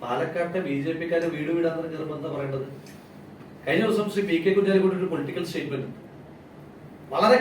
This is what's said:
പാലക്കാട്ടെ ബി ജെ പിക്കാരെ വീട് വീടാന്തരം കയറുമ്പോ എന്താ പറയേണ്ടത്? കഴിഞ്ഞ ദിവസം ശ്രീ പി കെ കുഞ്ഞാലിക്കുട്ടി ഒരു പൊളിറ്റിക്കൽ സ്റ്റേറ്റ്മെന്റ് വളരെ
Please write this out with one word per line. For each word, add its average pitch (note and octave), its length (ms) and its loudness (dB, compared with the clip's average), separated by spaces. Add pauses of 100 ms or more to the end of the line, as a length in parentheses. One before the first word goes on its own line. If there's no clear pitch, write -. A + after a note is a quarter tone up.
പാലക്കാട്ടെ E3+ 640 -2
ബി C#3 80 -2 (100)
ജെ E3 140 0
പിക്കാരെ E3+ 340 0
വീട് D3+ 220 -2
വീടാന്തരം D#3+ 360 0
കയറുമ്പോ D3+ 260 -6
എന്താ D3 180 -8
പറയേണ്ടത്? C3+ 300 -4 (1000)
കഴിഞ്ഞ G3 220 4
ദിവസം G#3 260 2
ശ്രീ G3+ 160 2
പി E3 160 4
കെ F#3+ 100 6
കുഞ്ഞാലിക്കുട്ടി F#3+ 460 4
ഒരു F#3 100 -2
പൊളിറ്റിക്കൽ C#3 380 -4
സ്റ്റേറ്റ്മെന്റ് C3+ 400 -6 (1200)
വളരെ G#3 280 8